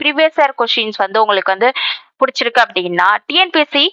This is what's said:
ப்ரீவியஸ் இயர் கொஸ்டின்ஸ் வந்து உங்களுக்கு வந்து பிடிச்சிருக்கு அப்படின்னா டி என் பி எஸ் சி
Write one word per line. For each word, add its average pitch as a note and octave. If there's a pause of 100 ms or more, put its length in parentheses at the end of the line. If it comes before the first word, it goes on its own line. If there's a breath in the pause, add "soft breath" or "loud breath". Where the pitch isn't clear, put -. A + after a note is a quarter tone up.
ப்ரீவியஸ் D4+
இயர் C#4
கொஸ்டின்ஸ் A3+
வந்து G3
உங்களுக்கு G3+
வந்து A#3+ (460 loud breath)
பிடிச்சிருக்கு B3
அப்படின்னா F3+ (180)
டி C#4
என் F4+
பி D#4+
எஸ் -
சி C#4+